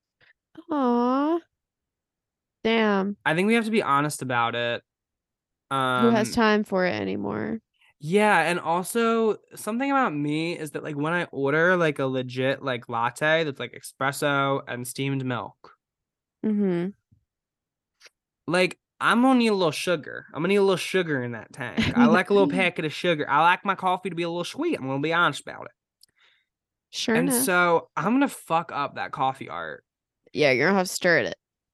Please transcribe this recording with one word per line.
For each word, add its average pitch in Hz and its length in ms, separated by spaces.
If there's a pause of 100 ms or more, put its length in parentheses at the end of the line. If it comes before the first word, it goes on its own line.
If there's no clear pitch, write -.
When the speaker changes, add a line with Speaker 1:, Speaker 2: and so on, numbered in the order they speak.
(720)
Speaker 1:
Aw. 269 680 (1200)
Damn. 208 600
Speaker 2:
I 156 100
think 185 120
we 220 60
have 233 120
to 220 60
be 220 100
honest 143 400
about 120 340
it. 120 260 (880)
Speaker 1:
Who 135 60
has 208 520
Speaker 2:
Um, - 40
Speaker 1:
time 214 300
for 185 220
it 180 80
anymore? 208 640 (400)
Speaker 2:
Yeah, 196 420
and 170 180
also 226 800 (180)
something 240 340
about 262 240
me 151 440
is 151 140
that, 151 120
like, 151 120
when 147 180
I 175 120
order, 156 520
like, 156 220
a 139 60
legit, 131 560
like, 123 280
latte 123 540
that's, 143 160
like, 123 140
espresso 139 960
and 123 200
steamed 135 380
milk, 120 480 (720)
Speaker 1:
Mm-hmm. 196 440 (1600)
Speaker 2:
like, 180 320 (200)
I'm 190 220
gonna 254 180
need 233 80
a 220 60
little 185 180
sugar. 143 580
I'm - 120
gonna 170 80
need 196 80
a 202 40
little 196 160
sugar 156 460
in 120 100
that 113 200
tank. 123 440
I 240 80
like 214 240
a 202 40
little 196 160
Speaker 1:
<laughs> - 0
Speaker 2:
packet 180 360
of 147 80
sugar. 165 360
I 143 120
like 175 240
my 196 100
coffee 185 340
to 170 60
be 170 80
a 170 60
little 170 140
sweet. 302 360
I'm 131 80
gonna 135 140
be 160 120
honest 165 280
about - 240
it. - 60 (1200)
Speaker 1:
Sure - 240
Speaker 2:
And 254 140
Speaker 1:
enough. 254 140
Speaker 2:
so 175 520
I'm 190 180
gonna 277 160
fuck - 420
up 135 240
that 98 160
coffee 135 380
art. 80 340 (500)
Speaker 1:
Yeah, 143 180
you're 127 160
gonna 196 120
have 185 80
to - 60
stir 170 260
it. 90 160 (380)